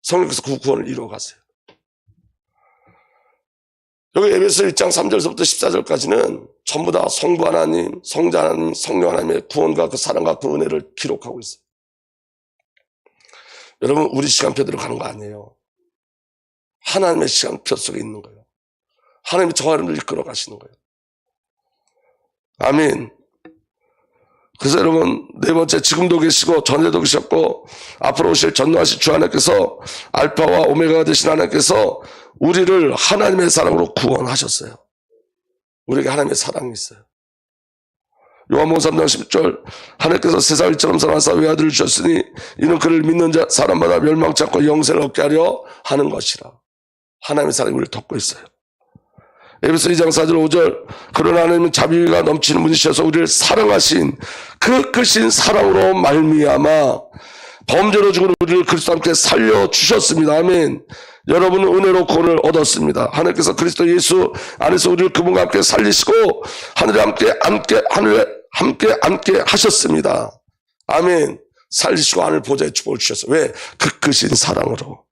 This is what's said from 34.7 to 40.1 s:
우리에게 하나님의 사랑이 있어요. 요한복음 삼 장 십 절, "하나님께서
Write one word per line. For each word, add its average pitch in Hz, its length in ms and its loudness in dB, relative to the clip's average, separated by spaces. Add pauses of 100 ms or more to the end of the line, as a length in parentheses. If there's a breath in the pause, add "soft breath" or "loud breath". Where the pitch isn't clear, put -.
우리에게 135 200 0
하나님의 143 280 -2
사랑이 127 360 -6
있어요. 107 280 -14 (1500 soft breath)
요한복음 160 260 2
삼 156 160 0
장 160 120 2
십 - 220 -4
절, - 320 0 (360 loud breath)
"하나님께서 165 420 0